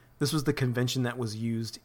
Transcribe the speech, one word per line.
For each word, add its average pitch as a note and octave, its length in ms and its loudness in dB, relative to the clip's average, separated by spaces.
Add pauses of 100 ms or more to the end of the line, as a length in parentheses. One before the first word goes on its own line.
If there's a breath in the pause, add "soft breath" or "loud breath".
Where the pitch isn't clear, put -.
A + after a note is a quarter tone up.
(180 soft breath)
this C#3+ 140 2
was D#3 120 2
the D3+ 80 2
convention B2 520 2
that A#2+ 140 -2
was A2 180 -4
used A2+ 480 -2